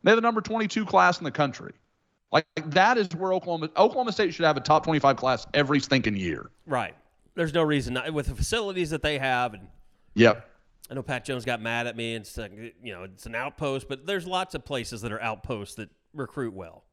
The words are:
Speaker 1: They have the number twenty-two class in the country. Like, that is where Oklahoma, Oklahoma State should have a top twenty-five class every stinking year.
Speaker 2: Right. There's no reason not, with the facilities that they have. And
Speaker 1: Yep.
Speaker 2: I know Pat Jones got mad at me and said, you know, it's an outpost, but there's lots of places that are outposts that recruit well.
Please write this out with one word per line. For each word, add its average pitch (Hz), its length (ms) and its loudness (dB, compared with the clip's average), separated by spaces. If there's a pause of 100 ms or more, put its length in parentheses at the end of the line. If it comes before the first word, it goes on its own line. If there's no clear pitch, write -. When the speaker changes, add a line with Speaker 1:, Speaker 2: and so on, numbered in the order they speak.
Speaker 1:
They - 80 6
have 220 60 8
the 226 60 2
number 226 180 2
twenty-two 214 460 -2
class 180 320 6
in - 60 -10
the 143 60 -4
country. - 440 -4 (580)
Like, 156 140 4 (180)
that 185 320 4
is 202 180 0
where 185 200 -2
Oklahoma, 170 420 -4
Oklahoma 240 340 4
State 190 220 0
should 170 140 0
have 156 100 4
a 135 40 -4
top 151 240 4
twenty-five 139 340 4
class 127 340 0
every 143 280 2
stinking 113 360 0
year. 85 340 -4 (140)
Speaker 2:
Right. 117 300 -4 (400)
There's 165 180 -2
no 165 100 4
reason 147 300 2
not, 127 220 -4
with 147 140 -2
the 143 60 -4
facilities 190 540 -2
that 151 140 -4
they 151 160 0
have. 127 340 0
And 101 160 -18 (460)
Speaker 1:
Yep. 110 340 6 (420)
Speaker 2:
I 131 40 -12
know 131 80 -8
Pat 127 240 -6
Jones 127 180 -6
got 120 160 -2
mad 117 260 -2
at 117 80 -6
me 117 200 -6
and 107 120 -10
said, 110 460 -14 (100)
you 113 120 -12
know, 90 80 -14
it's 95 240 -16
an 113 80 -12
outpost, 135 520 -4
but 139 200 -10
there's 185 200 -4
lots 185 280 -4
of 143 100 -8
places 120 380 -8
that 113 100 -6
are 110 80 -6
outposts 110 540 -8
that 107 160 -12 (240)
recruit 127 400 -8
well. 87 380 -16